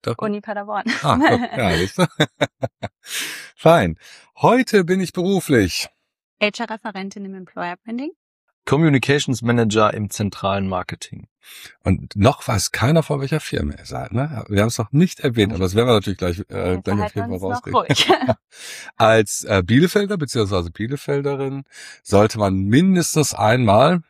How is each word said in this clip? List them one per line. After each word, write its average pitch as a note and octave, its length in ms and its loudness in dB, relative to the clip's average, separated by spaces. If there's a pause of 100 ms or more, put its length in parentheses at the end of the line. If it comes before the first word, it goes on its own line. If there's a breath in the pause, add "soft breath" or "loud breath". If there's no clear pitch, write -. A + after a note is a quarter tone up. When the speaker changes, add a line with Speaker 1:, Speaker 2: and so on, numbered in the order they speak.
Speaker 1:
Doch. - 160 -4
Speaker 2:
Uni G#3 220 -4
Paderborn. G3+ 440 -8 (180)
Speaker 1:
Ah, D3+ 160 2
guck, C#4 220 4
Speaker 2:
<laughs> - 180 -6
Speaker 1:
ja, F#2 180 0
siehst F2+ 220 -4
du. F3+ 80 4
<laughs> - 920 -6 (560 loud breath)
Fein. C3 420 4 (380 loud breath)
Heute G#3 480 4
bin F#3 160 0
ich F3+ 120 -4
beruflich D#3 760 0 (520)
Speaker 2:
H-R-Referentin G#3 840 -6
im F#3+ 100 -12
Employer F3+ 400 -10 (100)
Branding. B3 280 -8 (520)
Speaker 3:
Communications C#3+ 760 2
Manager A2 520 2
im G#2+ 160 -6
zentralen G2 580 -4
Marketing. - 580 -10 (560 loud breath)
Speaker 1:
Und - 320 -2
noch - 320 2
weiß A2 240 -2
keiner, D#3 320 2
von D3 180 -4
welcher C#3 200 -4
Firma - 360 -6
ihr - 100 -20
seid, - 260 -10
ne? C3 360 -4
Wir G2+ 120 0
haben G#2+ 80 2
es A#2 100 -4
noch A2+ 140 -4
nicht E3+ 280 2
erwähnt, A#2 320 2
aber F2+ 120 -2
das F#2 100 -2
werden A#2 140 2
wir B2 60 6
natürlich G2 240 0
gleich, F2+ 220 -4
äh, F#2 340 -4
Speaker 2:
Wir F#2 80 -4
Speaker 1:
gleich G2+ 180 -2
auf G#2+ 160 -6
jeden - 120 -4
Fall - 0 -
Speaker 2:
verhalten - 40 -8
uns F#2 100 -8
Speaker 1:
rauskriegen. B3 300 -6
Speaker 2:
noch - 160 0
ruhig. - 200 2
Speaker 1:
<laughs> - 880 -4
Als, A2 480 2
äh, G2 200 2
Bielefelder F#3 520 2
beziehungsweise G2+ 540 -2
Bielefelderin C#3 960 -6 (400 loud breath)
sollte G#2 340 4
man G2+ 160 2
mindestens D3+ 800 2
einmal A#2+ 760 4